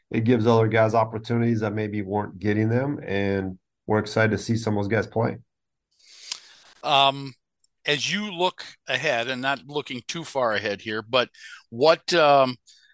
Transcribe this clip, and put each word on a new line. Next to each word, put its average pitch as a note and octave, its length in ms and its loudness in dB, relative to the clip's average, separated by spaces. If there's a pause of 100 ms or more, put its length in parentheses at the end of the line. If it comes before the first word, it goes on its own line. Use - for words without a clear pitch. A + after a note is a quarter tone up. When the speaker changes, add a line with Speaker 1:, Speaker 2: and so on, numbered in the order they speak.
Speaker 1:
it A2+ 140 -2
gives A#2 240 4
other A2+ 200 6
guys A2 280 2
opportunities A2+ 640 0
that G#2+ 140 -2
maybe G#2+ 280 -4
weren't G2 380 -4
getting G#2 300 0
them, C3+ 360 0
and G2 540 -2 (260)
we're G#2+ 140 2
excited A2 320 2
to G2+ 120 -2
see A2+ 140 -2
some A2 180 -2
of G2+ 80 -2
those G2+ 80 -6
guys G#2+ 140 0
play. A#2 320 -2 (1500)
Speaker 2:
Um, C#3 520 2 (500)
as C#3+ 260 -2
you G#3 220 -6
look F3 320 -2 (220)
ahead, B2+ 400 -2
and B2+ 160 -6
not C3+ 240 -4
looking C#3+ 400 -8
too E3+ 160 -8
far B2 300 -2
ahead G2+ 280 -4
here, A2 220 -8
but A#2 260 0 (400)
what, D3+ 460 2
um, C#3+ 400 6 (380)